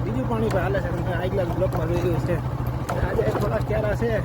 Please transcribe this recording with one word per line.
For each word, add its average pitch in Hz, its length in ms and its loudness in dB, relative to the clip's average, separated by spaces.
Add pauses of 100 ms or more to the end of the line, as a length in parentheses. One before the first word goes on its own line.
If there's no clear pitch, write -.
બીજું 240 260 -2
પાણી 220 180 0
ભાઈ 190 160 2
હાલે 196 160 2
છે. 175 100 -2
તમે 175 240 -2
આગલા 185 300 0
બ્લોકમાં 170 440 0
જોઈ 170 140 2
ગયું 170 180 2
છે. 175 140 0
અને - 760 -2
આજે 185 120 0
થોડાક 208 460 0
ક્યારા 208 280 0
છે 226 300 0